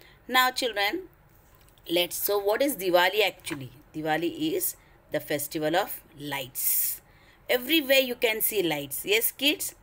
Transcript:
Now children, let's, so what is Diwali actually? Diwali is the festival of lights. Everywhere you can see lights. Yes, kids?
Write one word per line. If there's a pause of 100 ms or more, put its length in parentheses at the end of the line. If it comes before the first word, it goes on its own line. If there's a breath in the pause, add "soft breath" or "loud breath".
(280 soft breath)
Now
children, (840)
let's,
so
what
is
Diwali
actually? (220)
Diwali
is (340 soft breath)
the
festival
of (160)
lights. (500 soft breath)
Everywhere
you
can
see
lights.
Yes,
kids?